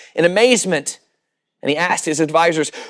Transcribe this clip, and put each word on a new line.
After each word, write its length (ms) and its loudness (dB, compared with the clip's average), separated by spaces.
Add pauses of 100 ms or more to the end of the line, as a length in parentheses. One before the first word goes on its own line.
(140)
in 100 0
amazement, 760 0 (600)
and 80 -8
he 80 0
asked 280 -2
his 160 -2
advisors, 500 0 (200)